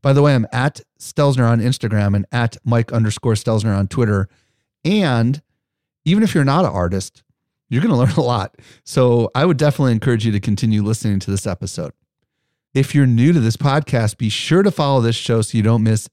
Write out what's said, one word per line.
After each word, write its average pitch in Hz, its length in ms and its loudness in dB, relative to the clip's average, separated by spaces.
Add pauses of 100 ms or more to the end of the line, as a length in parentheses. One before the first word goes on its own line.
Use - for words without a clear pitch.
By 139 140 2
the 143 80 4
way, 143 120 4
I'm 117 160 2
at 127 300 -4 (180)
Stelzner 135 480 0
on 117 140 2
Instagram 104 560 0
and 98 160 0
at 120 320 -2
Mike 117 260 0
underscore 113 440 -2
Stelzner 107 420 -2
on 98 120 0
Twitter. 104 420 0 (520)
And 143 600 0 (640)
even 196 160 2
if 220 120 0
you're 156 80 2
not 139 220 2
an 101 60 -2
artist, 90 520 -4 (480)
you're 143 120 0
gonna 190 160 2
<laughs> - 0 -
learn 123 140 2
a 160 100 0
lot. 120 340 -2 (260)
So 120 520 2
I 135 100 0
would 170 140 0
definitely 143 340 0
encourage 113 320 0
you 113 80 0
to 101 80 0
continue 107 420 0
listening 104 360 -2
to 95 120 -6
this 98 160 -4
episode. 87 460 -8 (800)
If 135 220 0
you're 143 100 4
new 127 300 4
to 160 60 2
this 113 180 0
podcast, 135 580 -2
be 110 140 -4
sure 170 320 0
to 202 80 2
follow 139 320 0
this 113 140 0
show 113 260 -2
so - 120 -6
you 110 80 2
don't 113 200 2
miss 110 300 0